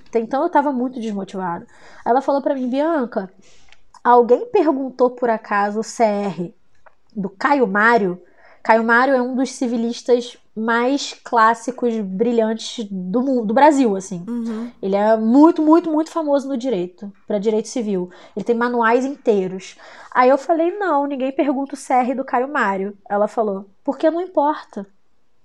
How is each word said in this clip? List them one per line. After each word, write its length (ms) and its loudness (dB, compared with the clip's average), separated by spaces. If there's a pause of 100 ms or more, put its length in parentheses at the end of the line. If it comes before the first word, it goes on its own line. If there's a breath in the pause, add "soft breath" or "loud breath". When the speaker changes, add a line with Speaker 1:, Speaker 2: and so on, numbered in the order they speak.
Speaker 1:
Até 100 0
então 240 -2
eu 60 0
tava 240 0
muito 260 -4
desmotivada. 640 -6 (400 loud breath)
Ela 160 2
falou 200 0
pra 120 -2
mim, 160 -4
"Bianca, 640 -2 (720 soft breath)
alguém 440 4
perguntou 640 0
por 180 -4
acaso 500 -2
o 40 -4
C 200 -2
R 500 -2 (600)
do 140 -6
Caio 360 0
Mário?" 560 2 (400 soft breath)
Caio 220 4
Mário 320 4
é 60 2
um 120 -4
dos 200 -2
civilistas 840 -2 (160)
mais 600 -2 (100)
clássicos, 760 0
brilhantes 920 -4
do 300 -4
mu-, 240 -2
do 80 -2
Brasil, 420 6
assim. 320 -8
Speaker 2:
Uhum. 420 -8 (120)
Speaker 1:
Ele 140 -2
é 200 4
muito, 460 6
muito, 280 4
muito 200 -2
famoso 400 -2
no 80 -4
direito, 520 -6 (160)
pra 140 -2
direito 300 -2
civil. 400 -4 (260 loud breath)
Ele 80 -8
tem 120 0
manuais 500 2
inteiros. 720 -2 (340 loud breath)
Aí 180 4
eu 80 6
falei, 400 0
"Não, 280 0
ninguém 260 -4
pergunta 440 -2
o 20 -16
C 160 -6
R 220 2
do 100 -6
Caio 260 -2
Mário." 460 -2 (100)
Ela 220 0
falou, 380 -4 (180)
"Porque 260 0
não 80 -4
importa." 640 -4 (600)